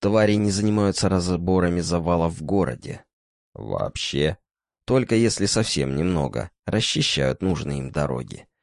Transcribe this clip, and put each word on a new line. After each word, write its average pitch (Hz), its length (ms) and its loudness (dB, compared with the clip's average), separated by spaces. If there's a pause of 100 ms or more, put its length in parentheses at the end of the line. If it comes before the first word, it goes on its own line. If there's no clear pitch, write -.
"Твари 104 320 4
не 104 160 2
занимаются 104 600 2
разборами 90 680 2
завалов 82 540 0
в 80 100 -12
городе". - 640 -2 (480)
"Вообще?" 53 840 -2 (500)
"Только 123 280 2
если 113 300 2
совсем 71 500 0
немного. 73 540 0 (160)
Расчищают - 800 0
нужные 73 340 -2
им 67 140 -8
дороги. 65 560 -6 (160)